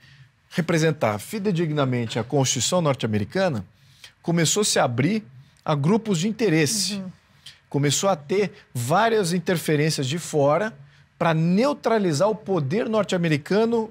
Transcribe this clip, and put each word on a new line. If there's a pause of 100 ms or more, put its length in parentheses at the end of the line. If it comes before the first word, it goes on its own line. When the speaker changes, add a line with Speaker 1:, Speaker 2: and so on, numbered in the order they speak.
(500)
Speaker 1:
representar
fidedignamente
a
Constituição
norte-americana, (580)
começou
a
se
abrir (400)
a
grupos
de
interesse.
Speaker 2:
Uhum. (580)
Speaker 1:
Começou
a
ter (220)
várias
interferências
de
fora (420)
pra
neutralizar
o
poder
norte-americano